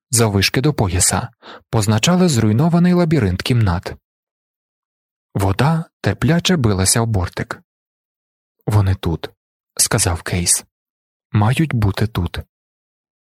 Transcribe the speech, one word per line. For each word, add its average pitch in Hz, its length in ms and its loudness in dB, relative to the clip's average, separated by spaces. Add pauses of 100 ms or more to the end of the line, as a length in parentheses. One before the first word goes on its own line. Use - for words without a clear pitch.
(100)
заввишки 113 500 2
до 139 140 0
пояса 92 540 -2 (420)
позначали 120 580 2
зруйнований 156 640 2
лабіринт 156 500 0
кімнат. 101 520 -2 (1400)
Вода 120 500 0 (160)
терпляче 165 560 0
билася 104 460 2
в 113 40 -2
бортик. - 560 -4 (1040)
"Вони 101 280 2
тут", — - 360 -6 (460)
сказав 90 460 -2
Кейс. - 420 -2 (680)
"Мають 123 420 0
бути 104 320 0
тут". 87 320 -4 (920)